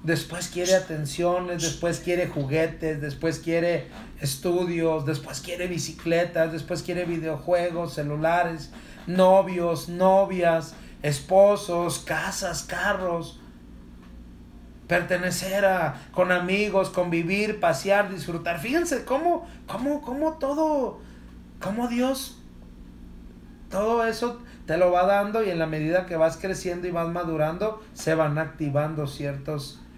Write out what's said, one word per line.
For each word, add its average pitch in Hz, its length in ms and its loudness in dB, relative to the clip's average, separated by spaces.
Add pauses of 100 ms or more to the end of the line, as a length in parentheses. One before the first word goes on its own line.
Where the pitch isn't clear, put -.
después 165 460 -2
quiere 180 260 2
atenciones, 175 880 0
después 165 380 -2
quiere 175 260 0
juguetes, 156 720 -2
después 151 380 -4
quiere 165 480 0 (340)
estudios, 165 880 0
después - 340 -4
quiere 180 280 -6
bicicletas, 165 840 0
después 160 320 -6
quiere 175 220 -4
videojuegos, 165 880 0
celulares, 160 760 0 (360)
novios, 180 840 4
novias, 180 840 4 (280)
esposos, 175 960 4
casas, 170 640 -4
carros, 180 760 -2 (1500)
pertenecer 185 760 0
a, 175 380 2 (100)
con 180 200 4
amigos, 190 580 2
convivir, 180 680 0
pasear, 196 500 4
disfrutar. 170 480 -4
Fíjense 269 460 0
cómo, 339 420 0 (200)
cómo, 285 360 -2
cómo 294 320 -2
todo, 285 680 0 (600)
cómo 226 280 -2
Dios, 254 520 -2 (1300)
todo 226 360 2
eso 240 340 -2 (260)
te 156 100 0
lo 180 160 6
va 180 120 6
dando, 202 400 2
y 190 60 0
en 165 80 0
la 160 80 2
medida 156 400 0
que 175 100 -4
vas 160 200 4
creciendo 180 500 -4
y 180 40 -2
vas 170 180 -2
madurando, 170 760 -2 (100)
se - 220 0
van 151 240 2
activando 151 680 -2
ciertos, 139 720 -8 (180)